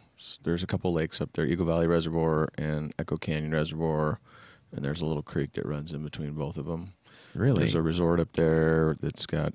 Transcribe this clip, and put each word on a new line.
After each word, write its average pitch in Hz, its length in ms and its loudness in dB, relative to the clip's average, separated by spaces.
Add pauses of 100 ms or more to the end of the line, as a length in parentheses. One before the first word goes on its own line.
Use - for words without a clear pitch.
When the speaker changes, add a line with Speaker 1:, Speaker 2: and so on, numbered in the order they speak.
(180)
Speaker 1:
s-, - 260 -16
there's 85 200 0
a 87 40 -6
couple 90 260 0
lakes 80 280 0
up - 120 -6
there, 82 120 0
Eagle 85 200 0
Valley 82 220 4
Reservoir 82 720 2
and 76 420 -4
Echo - 180 -4
Canyon 78 340 -4
Reservoir. 78 680 0 (520)
And - 120 -8
there's 76 180 -4
a 82 40 -2
little 76 180 -2
creek 71 300 -4
that - 120 -4
runs 76 280 -6
in 73 100 -8
between 73 300 -8
both 76 240 -6
of 73 120 -8
'em. 87 240 -8 (400)
Speaker 2:
Really? 117 260 2
Speaker 1:
There's 71 160 2
a 82 60 2
resort 85 400 2
up 80 120 -2
there 80 680 4
that's - 240 -4
got, 76 280 -2